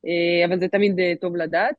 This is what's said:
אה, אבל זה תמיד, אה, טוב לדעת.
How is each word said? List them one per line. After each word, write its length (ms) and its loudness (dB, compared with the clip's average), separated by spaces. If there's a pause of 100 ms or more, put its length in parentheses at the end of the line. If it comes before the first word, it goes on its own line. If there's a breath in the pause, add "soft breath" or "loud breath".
אה, 380 2
אבל 140 0
זה 80 0
תמיד, 320 2
אה, 220 0
טוב 140 -4
לדעת. 440 -2